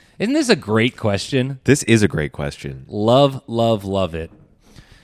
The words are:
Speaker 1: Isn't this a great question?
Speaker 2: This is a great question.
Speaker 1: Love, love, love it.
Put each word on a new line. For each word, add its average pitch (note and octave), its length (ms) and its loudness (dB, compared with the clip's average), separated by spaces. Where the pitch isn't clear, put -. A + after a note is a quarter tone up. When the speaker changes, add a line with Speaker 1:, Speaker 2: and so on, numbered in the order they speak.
Speaker 1:
Isn't A3 160 -2
this D4+ 140 0
a A3 80 4
great A2 400 0
question? B2+ 680 -2
Speaker 2:
This - 180 4
is A2+ 200 4
a G2 60 4
great D2+ 240 -4
question. C#2 560 -10
Speaker 1:
Love, B2 580 2
love, A2+ 380 0
love F#2+ 300 -2
it. E2 160 -10